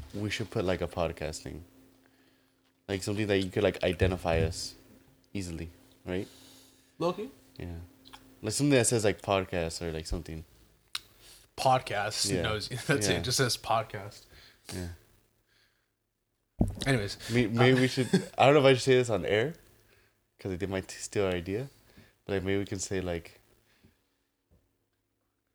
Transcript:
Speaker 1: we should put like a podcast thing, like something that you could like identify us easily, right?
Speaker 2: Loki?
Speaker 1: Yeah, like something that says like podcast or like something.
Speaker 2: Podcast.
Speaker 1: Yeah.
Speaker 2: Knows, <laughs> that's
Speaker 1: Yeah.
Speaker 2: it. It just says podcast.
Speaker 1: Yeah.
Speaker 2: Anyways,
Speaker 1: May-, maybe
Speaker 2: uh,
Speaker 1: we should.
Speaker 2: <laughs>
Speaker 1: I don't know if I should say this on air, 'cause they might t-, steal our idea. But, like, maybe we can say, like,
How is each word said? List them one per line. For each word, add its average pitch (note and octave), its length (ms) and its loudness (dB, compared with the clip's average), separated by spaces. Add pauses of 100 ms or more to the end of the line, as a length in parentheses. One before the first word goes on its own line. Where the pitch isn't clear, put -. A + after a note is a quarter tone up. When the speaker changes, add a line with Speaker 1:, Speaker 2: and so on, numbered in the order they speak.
(140)
Speaker 1:
we G#2 160 -6
should G#2 220 -6
put G2+ 140 -2
like F2+ 160 0
a E2+ 60 -4
podcast D#2+ 560 -4
thing, D#2 200 -12 (1300)
like G2 120 -2
something G#2 260 -2
that G2+ 120 2
you F#2+ 100 -2
could G#2 140 0
like F#2 200 2
identify F2+ 580 0
us - 340 -4 (580)
easily, E2 360 -8 (360)
right? F#2 220 -4 (680)
Speaker 2:
Loki? F3+ 320 -4 (280)
Speaker 1:
Yeah, F2 100 -10 (760)
like G#2+ 120 -4
something C#3+ 240 2
that A2+ 100 6
says A#2 180 2
like G2 160 2
podcast F#2 600 -2
or E2 100 -4
like D#2+ 160 -6
something. D#2+ 360 -8 (1120)
Speaker 2:
Podcast. A2 760 0
Speaker 1:
Yeah. F2+ 100 0
Speaker 2:
Knows, G#2+ 260 -2
<laughs> A#2+ 200 -10
that's A#2+ 200 2
Speaker 1:
Yeah. F2+ 80 2
Speaker 2:
it. E2+ 40 -2
It E2+ 40 -4
just B2 140 -2
says B2 200 2
podcast. A2 680 -4 (500)
Speaker 1:
Yeah. F2+ 140 -8 (2000)
Speaker 2:
Anyways, A2+ 320 0 (140)
Speaker 1:
May-, A#2+ 160 2
maybe B2 300 6
Speaker 2:
uh, B2+ 40 4
Speaker 1:
we B2+ 60 4
should. B2 200 0 (260)
Speaker 2:
<laughs> - 40 -8
Speaker 1:
I A#2 80 8
don't C#3+ 80 10
know D3+ 80 8
if C3 40 4
I C3+ 80 10
should A#2+ 100 2
say B2+ 120 6
this B2 140 4
on F2+ 160 0
air, A2+ 280 2 (840)
'cause F#2 180 -6
they F#2+ 100 -4
might F#2+ 220 -4
t-, - 80 -14
steal - 280 -2
our F#2 60 2
idea. F#2+ 380 -4 (560)
But, G2+ 100 -4
like, F2+ 80 -2
maybe G2 160 0
we G2+ 60 -4
can G2 120 -8
say, F#2 240 -4
like, F2 380 -6 (2250)